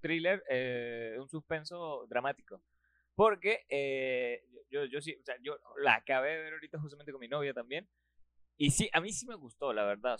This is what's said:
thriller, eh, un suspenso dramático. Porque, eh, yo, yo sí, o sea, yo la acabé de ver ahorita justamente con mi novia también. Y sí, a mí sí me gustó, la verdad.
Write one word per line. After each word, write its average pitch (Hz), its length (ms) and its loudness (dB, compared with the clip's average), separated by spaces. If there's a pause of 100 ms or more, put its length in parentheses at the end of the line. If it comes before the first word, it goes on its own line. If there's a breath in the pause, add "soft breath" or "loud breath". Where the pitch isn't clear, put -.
thriller, 165 480 2
eh, 120 720 -2
un 139 100 -10
suspenso 156 800 -6
dramático. 117 540 -4 (500)
Porque, 208 560 4
eh, 131 720 0 (300)
yo, 143 140 -2
yo 135 140 -4
sí, 147 140 -8
o 127 100 -18
sea, 127 200 -6
yo 143 120 -6 (280)
la 127 140 8
acabé 135 400 2
de 160 80 -6
ver 156 80 -10
ahorita 156 260 -10
justamente 147 320 -10
con 135 100 -10
mi 117 60 -14
novia 139 260 0
también. 131 340 -6 (680)
Y 147 140 4
sí, - 200 2
a 165 100 4
mí 208 100 -6
sí 214 160 -6
me 233 80 -10
gustó, 135 360 -4
la 107 120 2
verdad. 104 360 0